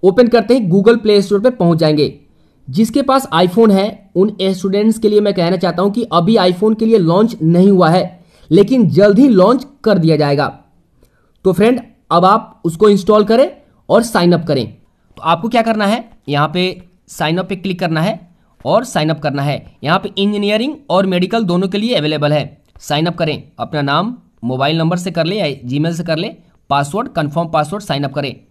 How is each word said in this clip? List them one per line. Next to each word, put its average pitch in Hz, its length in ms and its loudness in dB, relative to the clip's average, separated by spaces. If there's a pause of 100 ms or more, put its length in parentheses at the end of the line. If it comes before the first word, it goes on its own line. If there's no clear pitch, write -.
ओपन 208 260 4
करते 233 260 2
ही 226 140 0
Google 202 300 4
प्ले 208 240 2
स्टोर 196 180 -2
पे 247 120 2
पहुंच 170 260 0
जाएंगे। 151 340 0 (560)
जिसके 220 340 0
पास 269 320 0
iPhone 185 380 2
है, 190 440 -2
उन 208 260 0
स्टूडेंट्स 196 560 -2
के - 100 0
लिए 208 120 2
मैं 202 140 0
कहना 180 220 0
चाहता 175 260 -2
हूं 196 80 0
कि 240 220 -4
अभी 175 260 2
iPhone 190 400 0
के 220 80 -2
लिए 220 120 4
लॉन्च 185 440 2
नहीं 175 280 4
हुआ 180 200 4
है, 147 300 -2 (300)
लेकिन 202 400 4
जल्द 196 280 4
ही 277 100 6
लॉन्च 208 380 2 (180)
कर 196 140 2
दिया 160 180 2
जाएगा। 143 300 0 (1000)
तो 190 80 2
फ्रेंड, 220 280 2 (300)
अब 170 140 2
आप 214 400 0
उसको 165 240 2
इंस्टॉल 202 360 2
करें 240 260 2 (380)
और 208 140 2
साइन 175 300 0
अप 170 140 0
करें। 131 200 -2 (500)
तो - 60 -20
आपको 165 260 -2
क्या 233 140 0
करना 220 240 -2
है, 233 180 -2 (240)
यहाँ 147 200 -2
पे 180 340 -4 (260)
साइन 160 300 -4
अप 190 100 -6
पे 202 80 -6
क्लिक 185 240 -8
करना 160 200 -2
है 202 180 -4 (420)
और 196 240 0
साइन 156 260 -2
अप 156 100 -4
करना 143 220 -4
है। - 420 -6
यहाँ 160 140 0
पे 190 180 -8
इंजीनियरिंग 208 580 -2 (160)
और 185 160 0
मेडिकल 185 380 -2
दोनों 180 240 -2
के 196 100 -4
लिए 233 160 -4
अवेलेबल 151 380 -2
है। 147 300 -6 (180)
साइन 151 260 -2
अप 175 100 -4
करें, 156 260 -6 (160)
अपना 143 240 -6
नाम 160 340 -2 (280)
मोबाइल 135 340 -2
नंबर 165 180 -2
से 180 140 -6
कर 165 160 -4
ले 190 100 -4
या 196 100 -4 (220)
Gmail 151 260 -2
से 170 100 -8
कर 160 120 -4
ले, 180 120 -6 (420)
पासवर्ड, 143 380 -4
कन्फर्म 160 400 -4
पासवर्ड, 160 360 -4
साइन 143 200 -6
अप 131 80 -8
करें। 139 220 -8 (160)